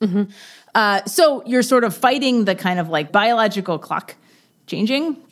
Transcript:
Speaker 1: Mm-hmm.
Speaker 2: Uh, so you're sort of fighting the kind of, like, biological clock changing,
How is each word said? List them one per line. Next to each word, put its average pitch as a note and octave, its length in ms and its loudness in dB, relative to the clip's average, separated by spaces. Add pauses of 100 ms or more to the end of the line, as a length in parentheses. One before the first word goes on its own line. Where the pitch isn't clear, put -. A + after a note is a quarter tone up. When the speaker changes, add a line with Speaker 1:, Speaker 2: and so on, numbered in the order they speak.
Speaker 1:
Mm-hmm. G3+ 220 -2 (520)
Speaker 2:
Uh, G3+ 300 2
so C#4+ 400 2
you're B3 180 0
sort B3 200 2
of G#3 120 -4
fighting B3+ 500 0
the F#3+ 100 0
kind F3+ 240 -2
of, E3 100 -6
like, D#3 220 0
biological G#3 680 0
clock - 360 -10 (520)
changing, C4 500 -4 (140)